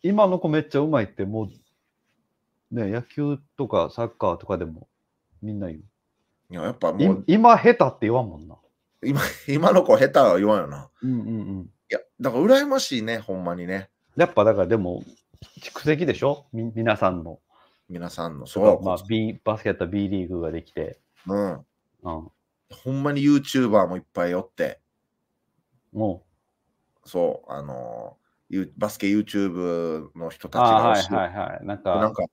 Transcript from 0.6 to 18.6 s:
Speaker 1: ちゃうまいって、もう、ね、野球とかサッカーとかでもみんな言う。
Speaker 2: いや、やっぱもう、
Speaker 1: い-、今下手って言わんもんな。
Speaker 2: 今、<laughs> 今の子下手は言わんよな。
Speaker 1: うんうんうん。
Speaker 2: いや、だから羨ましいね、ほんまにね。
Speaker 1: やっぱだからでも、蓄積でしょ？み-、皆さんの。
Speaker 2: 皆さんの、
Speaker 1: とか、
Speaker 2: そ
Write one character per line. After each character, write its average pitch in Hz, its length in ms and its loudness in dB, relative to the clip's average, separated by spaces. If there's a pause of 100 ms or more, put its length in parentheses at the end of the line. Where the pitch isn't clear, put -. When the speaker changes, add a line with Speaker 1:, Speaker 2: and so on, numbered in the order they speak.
Speaker 1:
ち - 100 -2
ゃ 139 40 4
う 151 60 0
ま 147 140 2
い 101 40 0
っ - 20 -14
て、 - 180 -8
も 104 240 -6 (1200)
う、 113 40 -10
ね、 113 120 -4
野 117 160 -4
球 143 340 -4 (200)
と 131 100 -4
か 87 240 0
サ 117 140 -4
ッ - 120 -12
カ 92 160 0
ー 85 40 -6
と - 100 -18
か 95 100 -2
で 85 80 -6
も 80 220 -16 (540)
み 107 120 -8
ん 101 60 -8
な 98 80 -6
言 78 100 -12
う。 - 20 -18 (720)
Speaker 2:
い 90 60 -16
や、 80 80 -8
や 101 80 -4
っ - 60 -10
ぱ 82 140 -2
も 90 60 -6
う、 185 300 2
Speaker 1:
い-、 160 60 4
今 226 240 8
下 - 60 -4
手 240 80 8
っ 233 40 6 (160)
て - 100 -20
言 110 120 0
わ 127 80 2
ん 110 80 -6
も 80 80 -16
ん 78 100 -18
な。 80 100 -20 (460)
Speaker 2:
今、 135 180 -2 (140)
<laughs> - 120 -14
今 156 240 4
の 190 120 6
子 107 140 8
下 131 120 6
手 151 100 4
は 95 200 6
言 104 80 2
わ 107 100 4
ん 90 40 0
よ 73 60 -6
な。 71 220 -14 (120)
Speaker 1:
う 127 60 -4
ん 131 40 -2
う 127 40 -2
ん 110 120 -6
う 110 40 -6 (300)
ん。 - 20 -12
Speaker 2:
い - 60 -16 (200)
や、 - 100 -4 (220)
だ 131 100 -2
か 117 60 -2
ら 143 60 2
羨 269 220 6
ま 269 140 0
し 135 200 -4
い - 20 -4
ね、 113 160 -4
ほ 104 180 -8
ん 92 80 -8
ま 87 120 -4
に 87 120 -10
ね。 95 220 -6 (260)
Speaker 1:
や 170 120 4
っ - 60 -10
ぱ 104 100 4
だ 107 100 6
か 98 80 0
ら 90 60 2
で 113 100 2
も、 90 260 -6 (580)
蓄 - 200 -16
積 151 240 0
で 135 100 0
し - 80 -6
ょ？ 143 300 -2
み-、 113 220 -8
皆 113 220 0
さ 95 120 2
ん 90 140 -6
の。 78 160 -16 (500)
Speaker 2:
皆 87 200 -12
さ 82 200 -8
ん 73 100 -14
の、 60 60 -14
Speaker 1:
と - 0 -
か、 - 40 -20
Speaker 2:
そ 98 260 6